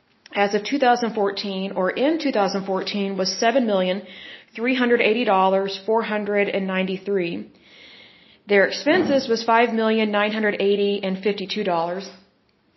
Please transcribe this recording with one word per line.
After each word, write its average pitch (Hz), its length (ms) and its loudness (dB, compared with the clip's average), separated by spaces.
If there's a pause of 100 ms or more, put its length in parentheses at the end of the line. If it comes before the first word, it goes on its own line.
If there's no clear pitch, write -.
(340)
as 202 220 0
of 208 80 0
two 277 160 -2
thousand 240 340 2
fourteen, 196 600 -4
or 185 180 -2
in 302 260 0
two 285 140 -2
thousand 196 400 0
fourteen, 196 500 -4
was 190 80 -2 (160)
seven 233 220 2
million 190 340 0 (540)
three 247 260 0
hundred 240 200 4
eighty 214 220 2 (120)
dollars 190 500 2
four 220 160 0
hundred 202 480 -2
and 196 160 -2 (100)
ninety-three. 190 580 -2 (1160)
Their 196 140 6
expenses 294 640 2
was 226 120 -2
five 226 360 4
million 220 300 2
nine 208 260 0
hundred 214 200 0 (120)
eighty 202 360 0
and 190 220 -4
fifty-two 202 380 -4
dollars. 175 460 -2 (680)